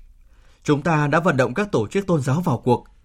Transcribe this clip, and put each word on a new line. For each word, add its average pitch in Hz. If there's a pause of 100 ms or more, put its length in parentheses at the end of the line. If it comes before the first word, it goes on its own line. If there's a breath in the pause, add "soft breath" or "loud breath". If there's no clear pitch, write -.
(640)
Chúng 147
ta 151
đã 151
vận 156
động 123
các 208
tổ 110
chức 196
tôn 170
giáo 139
vào 143
cuộc. - (200)